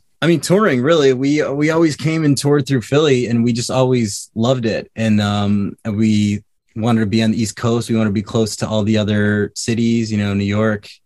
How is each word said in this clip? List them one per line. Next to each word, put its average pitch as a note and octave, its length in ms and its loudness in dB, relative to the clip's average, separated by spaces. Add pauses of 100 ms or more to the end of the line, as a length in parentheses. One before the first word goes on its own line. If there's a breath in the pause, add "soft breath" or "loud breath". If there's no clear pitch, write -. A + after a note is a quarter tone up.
(220)
I D3 40 0
mean, E3 140 2
touring, F3 400 2
really. C#3+ 320 4
We, C#3 340 0
we D3 220 -2
always D#3+ 260 2
came D#3+ 300 -2
and C#3+ 120 4
toured C#3+ 300 2
through C3+ 140 0
Philly, C3+ 460 2
and A#2 180 2
we B2 80 2
just A#2+ 180 -4
always B2+ 640 0
loved A#2+ 300 0
it. G2 320 -4
And, A2 240 2
um, G2+ 640 -2
we G#2 580 0 (320)
wanted A2+ 260 0
to A2 60 0
be A2 160 0
on A2 100 2
the G#2 80 -2
East G#2+ 160 -4
Coast. A#2 340 -2
We A2+ 60 0
wanted A2 120 0
to G2+ 60 -2
be G#2+ 80 -2
close G#2+ 340 -4
to A2 120 -6
all G#2+ 140 -2
the G#2+ 140 0
other G#2 580 0
cities, A#2 560 -2
you A2 60 -2
know, G#2 160 -2
New G2 120 -2
York, G#2 440 -2 (180)